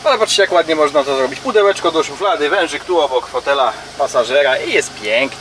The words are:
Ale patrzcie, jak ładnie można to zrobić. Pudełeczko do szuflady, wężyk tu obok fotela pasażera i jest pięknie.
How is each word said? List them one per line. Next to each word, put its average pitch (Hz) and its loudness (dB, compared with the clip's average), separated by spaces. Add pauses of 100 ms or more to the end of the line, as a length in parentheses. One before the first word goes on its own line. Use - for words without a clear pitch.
Ale 269 2
patrzcie, 208 2
jak 185 2
ładnie 160 2
można 143 2
to 139 -2
zrobić. 131 -2
Pudełeczko 202 2
do 160 0
szuflady, 147 -2
wężyk 160 -2
tu 175 2
obok 127 0
fotela 131 0 (260)
pasażera 131 2
i 330 -4
jest - -2
pięknie. 113 -2